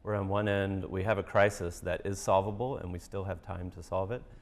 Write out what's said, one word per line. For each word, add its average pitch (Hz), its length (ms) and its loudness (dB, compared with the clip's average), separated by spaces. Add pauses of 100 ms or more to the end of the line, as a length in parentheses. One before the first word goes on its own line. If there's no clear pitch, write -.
where 107 120 0
on 98 120 0
one 101 200 2
end 98 380 2
we 92 180 -2
have 104 140 2
a 95 60 -2
crisis 101 560 4
that 87 260 -4
is 98 140 -2
solvable 104 580 2
and 90 140 -6
we 90 80 -6
still 98 240 -8
have 92 180 -6
time 90 300 -8
to - 120 -14
solve 95 280 -2
it. 127 100 -6 (200)